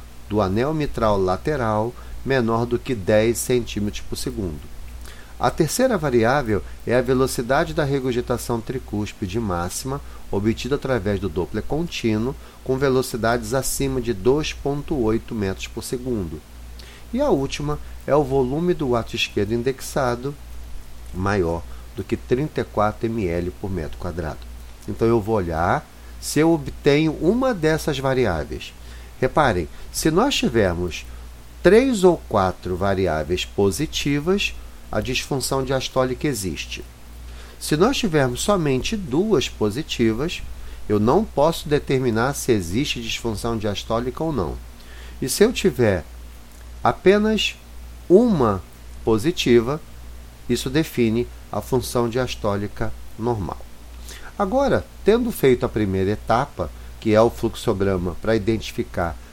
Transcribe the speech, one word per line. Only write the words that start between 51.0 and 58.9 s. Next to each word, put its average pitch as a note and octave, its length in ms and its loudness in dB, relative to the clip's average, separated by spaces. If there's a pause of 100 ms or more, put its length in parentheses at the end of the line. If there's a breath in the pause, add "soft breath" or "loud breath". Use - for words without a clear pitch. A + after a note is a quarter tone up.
a G#2 100 -2
função A#2+ 480 0
diastólica G#2+ 800 -2 (260)
normal. G#2+ 420 -2 (800 loud breath)
Agora, G3+ 440 2 (220)
tendo A#3+ 260 4
feito A#2+ 360 4
a - 20 0
primeira F#2+ 420 0
etapa, G#2+ 600 0 (280 loud breath)
que G#2+ 140 2
é G#2+ 80 8
o A#2 80 8
fluxograma F#2+ 920 0
para A2 140 2
identificar G2+ 800 -2 (180 loud breath)